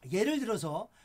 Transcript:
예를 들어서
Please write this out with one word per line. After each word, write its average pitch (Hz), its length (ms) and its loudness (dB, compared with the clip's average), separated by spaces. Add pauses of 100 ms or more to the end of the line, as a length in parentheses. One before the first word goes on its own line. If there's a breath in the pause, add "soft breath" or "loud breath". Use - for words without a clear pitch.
(100)
예를 254 300 2
들어서 185 500 -2 (140 soft breath)